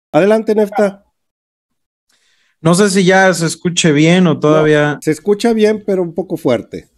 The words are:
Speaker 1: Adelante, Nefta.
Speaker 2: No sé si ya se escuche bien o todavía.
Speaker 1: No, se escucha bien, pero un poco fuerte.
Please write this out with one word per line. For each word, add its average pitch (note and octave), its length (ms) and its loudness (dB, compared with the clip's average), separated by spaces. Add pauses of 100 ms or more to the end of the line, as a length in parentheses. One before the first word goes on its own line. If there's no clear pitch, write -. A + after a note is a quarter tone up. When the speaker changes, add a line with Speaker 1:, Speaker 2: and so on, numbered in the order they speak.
(120)
Speaker 1:
Adelante, G#3+ 440 0
Nefta. G3+ 480 -2 (1600)
Speaker 2:
No D#3+ 120 0
sé G3+ 160 2
si F#3+ 160 0
ya F#3+ 280 4
se E3 120 -4
escuche E3+ 460 -2
bien E3 360 2
o C#3+ 120 -2
todavía. D3+ 540 2
Speaker 1:
No, - 80 -10
se D#3 100 -4
escucha G#3 420 -2
bien, G#3+ 320 0
pero F#3+ 160 -2
un E3 120 -6
poco E3+ 240 -8
fuerte. C#3+ 600 -6